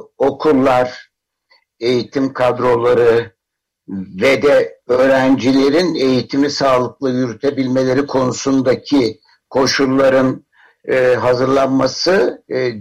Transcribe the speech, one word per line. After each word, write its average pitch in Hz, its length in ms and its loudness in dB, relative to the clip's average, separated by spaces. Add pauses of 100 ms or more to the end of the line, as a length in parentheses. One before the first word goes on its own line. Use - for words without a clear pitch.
(180)
okullar, 131 920 0 (720)
eğitim 127 540 -4
kadroları 120 1000 0 (920)
ve 131 200 2
de 139 460 2
öğrencilerin 135 1080 2
eğitimi 135 540 -2
sağlıklı 131 600 -2
yürütebilmeleri 131 1000 -2
konusundaki 131 1120 0 (300)
koşulların, 131 960 0 (440)
e, 127 260 2
hazırlanması, 131 1300 0
e, - 60 -6 (260)